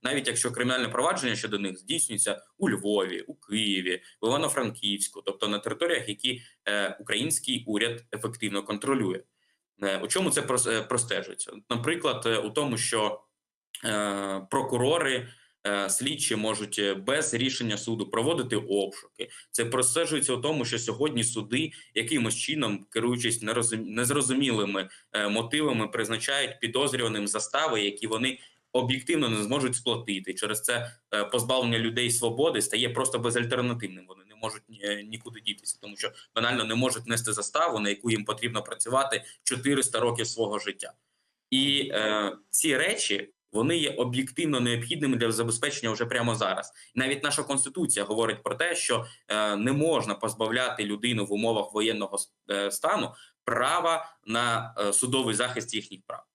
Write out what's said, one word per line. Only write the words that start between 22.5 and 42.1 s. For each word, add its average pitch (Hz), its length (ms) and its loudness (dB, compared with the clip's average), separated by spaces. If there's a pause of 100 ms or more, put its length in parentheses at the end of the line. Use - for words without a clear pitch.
керуючись 120 520 0
нерозум-, 113 420 0
незрозумілими, 117 1040 0 (240)
е, 104 160 0
мотивами, 117 600 0
призначають 113 720 -2
підозрюваним 120 680 0
застави, 117 540 0
які 101 240 -2
вони 117 320 -2 (340)
об'єктивно 131 560 2
не 107 140 0
зможуть 123 340 0
сплатити. 98 580 -4
Через 107 280 -2
це, 120 300 -2 (220)
е, 104 100 2
позбавлення 120 540 2
людей 117 320 0
свободи 120 520 2
стає 117 260 0
просто 131 300 0
безальтернативним. 120 880 -2
Вони 92 200 -20
не 107 60 -20
можуть 107 340 -8
ні-, 107 160 -20
е, 104 180 -2
нікуди 110 380 -14
дітися, - 400 -6
тому 104 160 -14
що - 160 -4 (220)
банально 117 300 2
не 113 100 -2
можуть 120 320 0
нести 117 260 0
заставу, 120 460 0
на 104 100 2
яку 101 220 0
їм 104 140 2
потрібно 110 380 -2
працювати 127 640 0 (180)
чотириста 127 580 2
років 117 260 2
свого 107 320 0
життя. - 340 -6 (580)
І, 139 420 4
е, 107 400 2 (180)